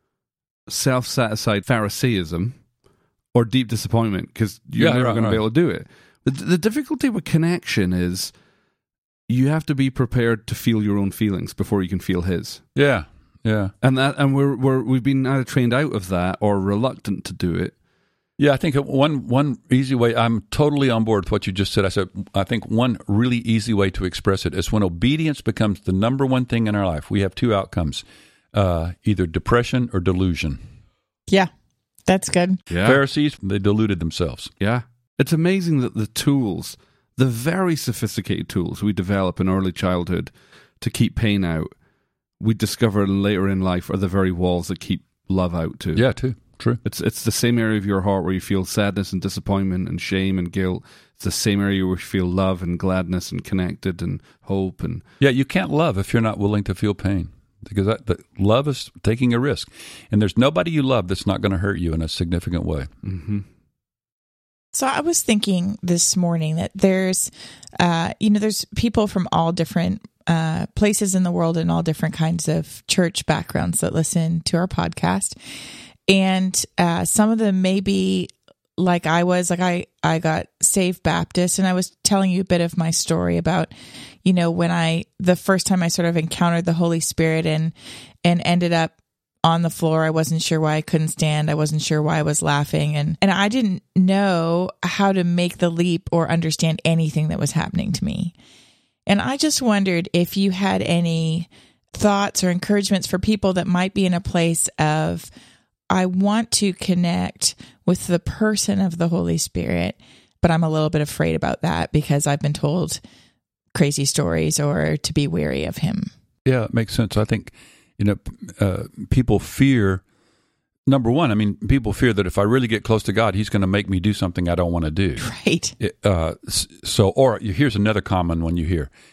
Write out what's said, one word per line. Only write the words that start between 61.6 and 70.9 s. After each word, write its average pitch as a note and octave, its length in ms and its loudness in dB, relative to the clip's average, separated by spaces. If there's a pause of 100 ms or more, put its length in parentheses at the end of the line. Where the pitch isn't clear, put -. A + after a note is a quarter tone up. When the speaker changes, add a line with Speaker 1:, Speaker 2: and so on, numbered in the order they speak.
Speaker 2:
you E2+ 120 0
in E2 80 -2
a D#2+ 80 -2
significant E2+ 560 -4
way. D#2 220 -4 (180)
Speaker 1:
Mm-hmm. F#2+ 360 -6 (1300)
Speaker 3:
So - 140 -2
I C4+ 160 -2
was E4 180 0
thinking G3+ 640 0
this F3 340 0
morning E3 400 0
that F3 180 -4
there's, F#3 560 0 (480)
uh, E3+ 420 0
you G#3+ 100 4
know, G#3 100 4
there's G#3+ 240 -2 (100)
people A3 320 0
from G3 260 -2
all E3 200 2
different, F3 480 -2 (260)
uh, D#3+ 380 0 (100)
places G3+ 400 2